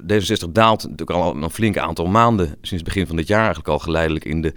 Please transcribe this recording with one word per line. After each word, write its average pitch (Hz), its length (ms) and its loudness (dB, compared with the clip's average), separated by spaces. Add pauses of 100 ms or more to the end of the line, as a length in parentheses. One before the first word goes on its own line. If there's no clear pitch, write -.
zesenzestig 98 420 0
daalt 110 340 4
natuurlijk - 280 -10
al 85 260 0
een 78 140 -4
flink 104 280 0
aantal 82 280 -2
maanden 110 400 4
sinds - 240 -10
het 82 140 -6
begin 90 220 0
van 82 100 -6
dit 80 100 -2
jaar 104 120 4
eigenlijk 90 300 0
al 76 100 2
geleidelijk 80 460 -2
in 80 160 -2
de 78 160 -2